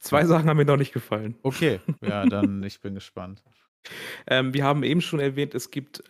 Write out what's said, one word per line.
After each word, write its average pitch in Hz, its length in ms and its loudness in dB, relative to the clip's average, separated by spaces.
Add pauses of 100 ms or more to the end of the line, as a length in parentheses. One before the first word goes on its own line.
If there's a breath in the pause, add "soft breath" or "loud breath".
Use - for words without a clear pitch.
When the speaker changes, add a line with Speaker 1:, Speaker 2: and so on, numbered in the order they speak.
Speaker 1:
zwei 147 260 2
Speaker 2:
Ja. - 0 -
Speaker 1:
Sachen 160 220 4
haben 156 80 4
mir 147 80 6
noch 143 120 4
nicht 139 160 0
gefallen. 110 500 -4
<laughs> - 20 -20
Speaker 2:
Okay, 135 360 0 (200)
ja, 101 260 -2
dann, 101 360 0
ich 98 180 -10
bin 98 140 -10
gespannt. 95 480 -14 (840 loud breath)
Speaker 1:
Ähm, 131 280 0
wir 139 100 0
haben 143 180 2
eben 147 180 2
schon 160 200 -4
erwähnt, 139 340 -2
es - 160 -6
gibt, - 400 -12